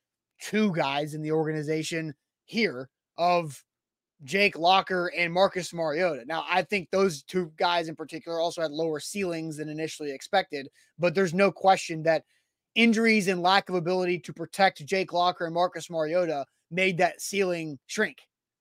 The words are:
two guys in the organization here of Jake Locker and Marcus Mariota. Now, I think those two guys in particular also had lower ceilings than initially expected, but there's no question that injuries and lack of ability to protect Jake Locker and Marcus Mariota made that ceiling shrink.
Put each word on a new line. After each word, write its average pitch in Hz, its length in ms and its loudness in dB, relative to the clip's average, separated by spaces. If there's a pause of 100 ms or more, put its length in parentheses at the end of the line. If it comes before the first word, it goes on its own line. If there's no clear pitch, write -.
(400)
two 208 320 0
guys 147 420 -2
in 156 80 -8
the 151 80 -4
organization 156 840 -2 (320)
here 165 440 -2 (280)
of 170 460 0 (600)
Jake 180 340 2
Locker 180 560 4
and 170 160 0
Marcus 180 440 2
Mariota. 160 520 -2
Now, 160 220 -4
I 180 140 2
think 185 280 -4
those 190 320 0
two 180 360 -6
guys 175 320 2
in 156 40 -8
particular 160 460 -8
also 165 220 -2
had 160 80 -2
lower 156 280 -2
ceilings 160 600 -6
than 156 100 -8
initially 151 420 -8
expected, 143 580 -4 (300)
but 170 160 2
there's 180 200 2
no 190 180 4
question 175 520 2
that 160 200 2 (500)
injuries 220 540 4
and 180 140 0
lack 190 260 4
of 180 60 -4
ability 180 460 0
to - 120 -14
protect 170 540 -2
Jake 190 260 -2
Locker 175 320 0
and 165 100 -4
Marcus 175 360 -2
Mariota 160 560 -2 (240)
made 185 260 0
that 170 240 0
ceiling 170 580 -4 (100)
shrink. 202 340 -4 (380)